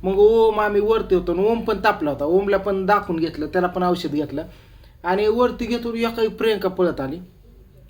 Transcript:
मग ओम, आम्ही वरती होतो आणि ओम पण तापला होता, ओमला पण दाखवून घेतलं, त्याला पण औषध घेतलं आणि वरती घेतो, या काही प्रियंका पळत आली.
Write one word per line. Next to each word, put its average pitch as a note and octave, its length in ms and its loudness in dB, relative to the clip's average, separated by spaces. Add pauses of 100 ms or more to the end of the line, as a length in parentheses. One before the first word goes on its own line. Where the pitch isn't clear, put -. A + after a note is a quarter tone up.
मग F#3+ 140 -2
ओम, A3 420 6
आम्ही G#3 220 2
वरती G#3 340 2
होतो F3 160 0
आणि F#3+ 180 2
ओम A3+ 120 0
पण G#3+ 220 -4
तापला G#3 280 0
होता, C#3 140 -4
ओमला G3 320 2
पण F#3+ 280 -2
दाखवून G3 340 0
घेतलं, D#3 280 -4
त्याला F3+ 200 0
पण F3+ 160 -2
औषध F3+ 260 0
घेतलं D3 340 -6 (600)
आणि G3 240 0
वरती A#3+ 380 0
घेतो, A#3 300 -4
या A3+ 140 -2
काही A3+ 180 -2
प्रियंका G#3 420 -2
पळत F3+ 320 -2
आली. C3+ 140 -6 (760)